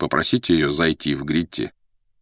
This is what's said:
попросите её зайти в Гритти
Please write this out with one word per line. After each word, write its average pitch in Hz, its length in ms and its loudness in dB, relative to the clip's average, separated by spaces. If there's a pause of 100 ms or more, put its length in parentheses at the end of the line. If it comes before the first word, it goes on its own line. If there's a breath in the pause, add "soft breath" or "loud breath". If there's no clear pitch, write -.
попросите 80 520 0
её 76 160 2
зайти 76 440 0
в 67 100 -6
Гритти 78 460 -2 (520)